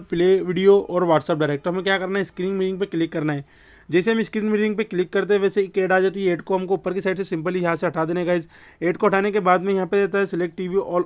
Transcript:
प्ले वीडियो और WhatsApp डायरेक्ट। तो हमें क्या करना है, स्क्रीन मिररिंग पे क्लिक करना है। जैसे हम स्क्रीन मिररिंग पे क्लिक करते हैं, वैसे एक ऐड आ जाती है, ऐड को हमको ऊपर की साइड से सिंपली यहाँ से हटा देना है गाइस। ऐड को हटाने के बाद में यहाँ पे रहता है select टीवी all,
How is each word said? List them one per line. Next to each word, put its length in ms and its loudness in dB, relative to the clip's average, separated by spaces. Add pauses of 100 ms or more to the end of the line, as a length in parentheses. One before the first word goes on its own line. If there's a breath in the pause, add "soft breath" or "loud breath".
प्ले 320 4
वीडियो 380 4 (100)
और 180 0
WhatsApp 320 2
डायरेक्ट। 240 -2
तो 80 -2
हमें 120 -4
क्या 140 0
करना 220 -4
है, 60 0
स्क्रीन 280 -4
मिररिंग 260 -2
पे 60 -2
क्लिक 260 -4
करना 220 -2
है। 120 -6 (460 loud breath)
जैसे 200 2
हम 100 2
स्क्रीन 240 -2
मिररिंग 300 0
पे 80 -4
क्लिक 300 -4
करते 200 2
हैं, 80 2
वैसे 200 0
एक 160 -4
ऐड 140 0
आ 80 4
जाती 260 -2
है, 80 2
ऐड 80 -4
को 140 -2
हमको 180 -2
ऊपर 200 -4
की 80 -4
साइड 160 -2
से 60 -4
सिंपली 360 -4
यहाँ 160 0
से 120 -2
हटा 180 -2
देना 140 -4
है 60 -2
गाइस। 220 0 (360 loud breath)
ऐड 140 0
को 100 2
हटाने 240 2
के 80 0
बाद 220 4
में 120 -2
यहाँ 140 0
पे 100 0
रहता 200 0
है 80 2
select 320 -4
टीवी 180 -4
all, 300 0